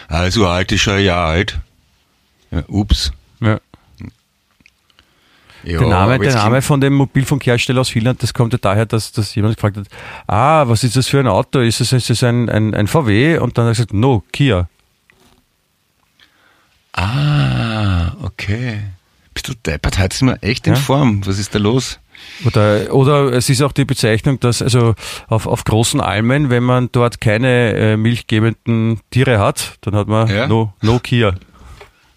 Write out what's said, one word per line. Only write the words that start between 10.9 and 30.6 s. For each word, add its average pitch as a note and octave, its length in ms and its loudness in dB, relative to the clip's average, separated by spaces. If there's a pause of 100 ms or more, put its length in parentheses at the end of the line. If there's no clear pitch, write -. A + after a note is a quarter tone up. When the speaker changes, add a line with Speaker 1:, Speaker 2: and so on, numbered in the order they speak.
Speaker 2:
das B2+ 140 0
für C#3 100 0
ein C3 80 2
Auto? A#2 320 0
Ist A#2 220 0
es, B2 120 -2
ist B2+ 180 0
es A#2+ 120 0
ein, A#2+ 260 0
ein, G#2+ 260 0
ein G#2 120 0
V D3 220 0
W?“ C3 300 2
Und B2 200 -2
dann A#2 60 2
hat A#2 60 2
er - 20 2
gesagt, A2 200 -2
„No, A2 300 2 (100)
Kia.“ G2+ 360 0 (2250)
Speaker 1:
Ah, A2+ 1200 0 (100)
okay. G#2+ 600 -6 (520)
Bist - 140 -12
du B2+ 60 -8
deppert? - 440 -4
Heute F#2+ 180 0
sind C3 120 2
wir - 140 -2
echt - 260 -4
in G#2+ 60 4
Speaker 2:
Ja. B2+ 60 2
Speaker 1:
Form. B2+ 460 0
Was G2 140 -2
ist G2+ 160 -6
da - 20 2
los? A2+ 400 -2 (460)
Speaker 2:
Oder, G#2 500 2
oder C#3 400 4
es B2+ 160 0
ist B2 100 2
auch C#3+ 120 0
die C#3 120 0
Bezeichnung, A#2+ 560 0
dass, A#2+ 220 0
also A#2 320 2 (340)
auf, A2+ 180 -2
auf - 180 -2
großen A#2 360 0
Almen, A#2+ 480 0
wenn B2 140 0
man B2 280 0
dort A#2+ 300 0
keine, A#2+ 540 2
äh, G#2+ 240 2
milchgebenden A2+ 1000 0 (100)
Tiere B2 280 2
hat, - 440 -2
dann G2 120 -4
hat G#2 140 0
man A2 200 2
Speaker 1:
Ja. G#2+ 180 0
Speaker 2:
no, A2+ 340 0